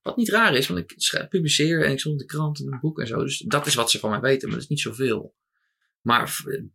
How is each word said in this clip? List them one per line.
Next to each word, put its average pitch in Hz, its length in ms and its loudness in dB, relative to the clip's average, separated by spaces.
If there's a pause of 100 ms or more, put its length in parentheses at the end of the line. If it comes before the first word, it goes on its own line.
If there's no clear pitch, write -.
Wat - 140 -6
niet 233 120 2
raar 208 260 4
is, - 120 4
want - 140 -2
ik - 160 -8
schrijf, - 320 -2
publiceer 160 560 2
en 139 80 4
ik 135 80 -2
stond 151 200 -2
in 127 60 -10
de - 60 -16
krant 151 280 -2
en 135 120 -6
een 127 80 -8
boek 156 200 -2
en 120 60 -2
zo. 117 160 -2
Dus 135 160 -4
dat 143 280 -2
is 147 80 2
wat 117 160 2
ze - 80 2
van 110 120 -2
mij 104 100 0
weten, 131 280 2
maar - 80 -2
dat 123 80 -6
is - 60 -6
niet 147 100 0
zoveel. 113 560 -2 (640)
Maar 120 300 2
v-, - 140 -6
het - 200 -6 (100)